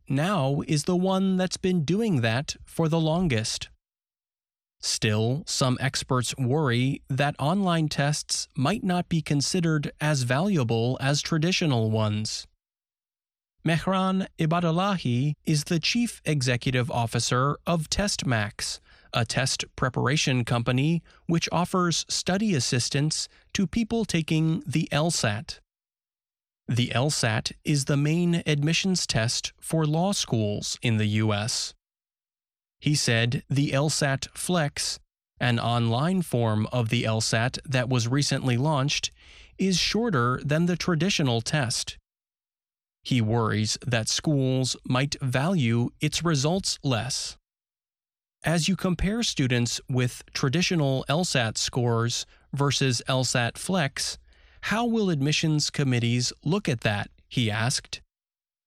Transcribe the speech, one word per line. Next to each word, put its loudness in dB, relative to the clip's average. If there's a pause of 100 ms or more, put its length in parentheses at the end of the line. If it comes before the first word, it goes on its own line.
now 0
is 0
the 2
one 2
that's -2
been 0
doing 2
that 0
for -2
the 2
longest. 0 (1120)
Still, 0
some 0
experts -2
worry 0
that 0
online 0
tests -2
might 0
not 0
be 2
considered 0
as 0
valuable 0
as 0
traditional 0
ones. -2 (1160)
Mehran 0 (140)
Ibadallahi 0 (100)
is 2
the 0
chief -2
executive 0
officer 0
of -2
TestMax, -2 (320)
a 0
test -2 (120)
preparation 0
company 0 (260)
which 0
offers 0
study 0
assistance -2 (240)
to 0
people -2
taking 0
the -2
L 0
sat. -4 (1080)
The -2
L 0
sat -2 (120)
is 0
the 0
main 2
admissions 0
test -2
for 0
law 0
schools -2
in 2
the 2
U 2
S. -2 (1080)
He 0
said 0
the 0
L 0
sat -2
Flex, -2 (400)
an 2
online 0
form 0
of 0
the 0
L 0
sat 0
that 0
was 0
recently 0
launched, 0 (440)
is 0
shorter 0
than 2
the 0
traditional 0
test. -4 (1080)
He 0
worries 0
that -2
schools 0
might -2
value 0 (100)
its -2
results 0
less. -4 (1080)
"As 0
you 2
compare 0
students 0
with -2 (100)
traditional 0
L 2
sat 0
scores 0 (260)
versus 2
L 2
sat 0
Flex, -2 (480)
how 0
will 2
admissions 2
committees 0 (120)
look 0
at -2
that?" -2 (180)
he 0
asked. -4 (680)